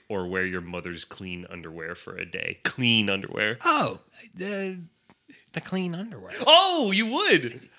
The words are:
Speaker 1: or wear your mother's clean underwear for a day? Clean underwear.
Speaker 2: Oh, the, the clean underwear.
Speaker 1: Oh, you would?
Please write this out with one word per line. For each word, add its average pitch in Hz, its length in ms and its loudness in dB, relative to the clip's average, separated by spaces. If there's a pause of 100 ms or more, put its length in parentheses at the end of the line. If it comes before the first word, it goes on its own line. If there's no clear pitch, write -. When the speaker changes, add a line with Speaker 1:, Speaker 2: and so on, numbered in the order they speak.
Speaker 1:
or 95 200 -4
wear 92 180 0
your 92 140 -4
mother's 87 440 -8
clean 90 460 -12
underwear 82 460 -12
for - 200 -16
a 92 80 -8
day? - 380 -6
Clean 113 480 4
underwear. 107 540 -2
Speaker 2:
Oh, 269 340 2 (360)
the, 190 480 -6 (720)
the 165 80 -6
clean 185 340 -2
underwear. 180 340 -10 (160)
Speaker 1:
Oh, 330 480 6
you 220 120 2
would? 226 640 2 (100)